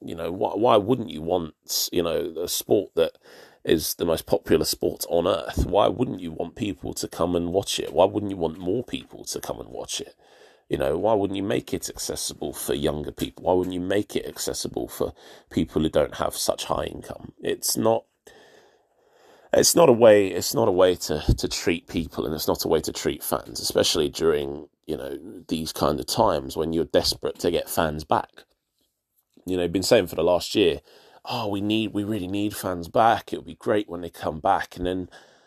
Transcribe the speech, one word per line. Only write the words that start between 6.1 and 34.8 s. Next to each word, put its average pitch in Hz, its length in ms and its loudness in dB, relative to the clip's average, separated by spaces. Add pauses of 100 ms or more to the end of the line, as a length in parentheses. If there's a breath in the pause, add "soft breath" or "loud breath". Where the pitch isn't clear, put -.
you 85 120 -10
want 82 240 -8
people - 400 -6
to - 120 -6
come 87 280 0
and 87 180 0
watch 101 260 0
it? - 140 -8
Why 82 120 8
wouldn't 104 260 -2
you 98 60 -6
want 82 200 -4
more 95 260 -2
people - 420 -10
to - 140 -8
come - 200 -8
and 55 100 -14
watch - 320 -8
it? - 140 -14 (520 soft breath)
You - 120 -2
know, 71 180 0
why 104 160 2
wouldn't 98 240 0
you 98 60 -4
make 110 280 -2
it - 180 -6
accessible - 640 -8
for - 200 -6
younger 71 380 -2
people? - 340 -8
Why 87 80 4
wouldn't 92 220 0
you 90 60 -4
make 98 340 -2
it - 100 -2
accessible - 640 -6
for - 260 -4 (380 loud breath)
people 80 320 0
who 78 60 2
don't 73 260 2
have - 200 -2
such - 300 -6
high - 200 -2
income? - 540 -14
It's - 380 -4
not, 113 280 0 (1500 soft breath)
it's - 220 4
not 165 140 10
a 123 40 8
way, 107 340 10
it's 90 280 -4
not 117 140 4
a - 20 4
way 90 240 6
to, 76 260 -2 (140)
to - 120 -2
treat - 400 -2
people, 80 380 -4
and 73 80 -2
it's 76 140 -4
not 90 180 0
a 92 40 0
way 82 120 4
to - 120 -6
treat 73 280 -4
fans, - 380 -6
especially 92 480 2
during, 73 640 0 (180)
you 78 80 -4
know, 67 220 -10 (320)
these 80 240 -4
kind 76 260 0
of - 60 -8
times 80 500 0
when 82 160 -2
you're 80 140 0
desperate - 540 0
to - 120 0
get 78 180 -2
fans 76 360 -2
back. - 400 -4 (1000)
You 92 120 0
know, 87 100 2
been 90 160 0
saying 101 240 6
for - 80 -12
the 78 80 0
last 87 320 2
year, 82 240 4 (460 soft breath)
"Oh, 117 240 -4
we 101 100 -2
need, 104 340 0
we 101 120 -2
really 101 220 -4
need 101 280 -4
fans 87 320 -6
back. 113 460 2
It 85 40 -6
would 69 80 -12
be 80 100 -16
great 107 340 0
when 87 100 -10
they 87 100 -10
come 78 300 -6
back." 92 380 0
And 90 80 -4